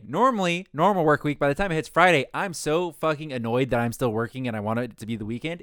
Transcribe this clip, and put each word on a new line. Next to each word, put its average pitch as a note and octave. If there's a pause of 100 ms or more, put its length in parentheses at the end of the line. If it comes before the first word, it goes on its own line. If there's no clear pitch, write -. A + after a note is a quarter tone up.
Normally, F#3
normal F3+
work D3+
week, D3
by C#3+
the C#3+
time G3
it E3
hits D#3
Friday, E3
I'm F3
so D#3+
fucking D#3
annoyed A#2+
that A#2+
I'm A#2
still A#2
working A#2
and A2+
I G#2+
want A2
it B2
to A2+
be A2+
the G#2
weekend. D#3